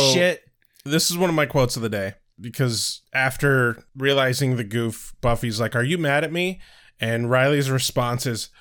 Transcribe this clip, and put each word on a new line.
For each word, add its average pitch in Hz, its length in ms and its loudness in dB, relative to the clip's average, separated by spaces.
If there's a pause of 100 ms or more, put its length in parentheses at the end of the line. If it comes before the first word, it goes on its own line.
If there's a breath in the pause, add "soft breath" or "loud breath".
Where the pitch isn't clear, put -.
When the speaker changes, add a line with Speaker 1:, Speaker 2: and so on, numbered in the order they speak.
Speaker 1:
and 131 100 4
shit. 175 280 2 (420)
Speaker 2:
this 147 260 0
is 175 80 -4
one 180 120 2
of 160 60 0
my 147 100 2
quotes 127 300 0
of 117 60 -4
the 113 60 -2
day 98 260 -4 (260)
because 117 600 -2 (120)
after 131 720 2 (140)
realizing 135 600 2
the 117 80 -4
goof, 113 560 -4
Buffy's 117 380 0
like, 113 160 -2
"Are 120 80 0
you 156 160 0
mad 147 260 2
at 156 80 -6
me?" 180 280 -4 (400 soft breath)
And 117 300 -2
Riley's 135 400 4
response 123 560 -2
is, 117 220 -4 (120 loud breath)